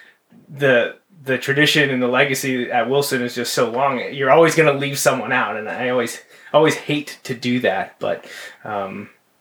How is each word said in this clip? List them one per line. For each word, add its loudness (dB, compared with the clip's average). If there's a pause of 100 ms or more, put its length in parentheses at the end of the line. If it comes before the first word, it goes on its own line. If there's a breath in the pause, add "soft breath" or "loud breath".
(480 loud breath)
the, 2 (280)
the -2
tradition 2
and 0
the 0
legacy 0
at 0
Wilson 0
is -6
just -4
so 0
long. 0 (140)
You're 2
always 6
gonna 4
leave -4
someone 0
out, -2
and -8
I -4
always, -4 (320 loud breath)
always 4
hate -6
to -6
do -2
that, -2
but, -6 (380 loud breath)
um, -8 (320)